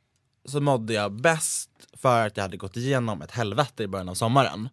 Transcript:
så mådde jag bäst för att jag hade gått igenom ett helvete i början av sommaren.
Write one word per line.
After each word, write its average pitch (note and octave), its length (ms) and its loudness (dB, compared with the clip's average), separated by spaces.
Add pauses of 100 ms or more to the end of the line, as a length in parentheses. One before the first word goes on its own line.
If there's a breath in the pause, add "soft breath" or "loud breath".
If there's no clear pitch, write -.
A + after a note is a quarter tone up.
(440)
så C#3 160 -4
mådde A#2+ 340 2
jag G#2 180 0
bäst D#3 580 0 (220)
för A#2 340 2
att G#2 100 -6
jag G2+ 80 -2
hade F#2+ 120 -8
gått F#2+ 200 -10
igenom A#2+ 460 -2
ett - 80 -16
helvete A#2 520 -2
i G#2 60 -4
början F#2 200 -6
av F2+ 60 -8
sommaren. A2+ 580 2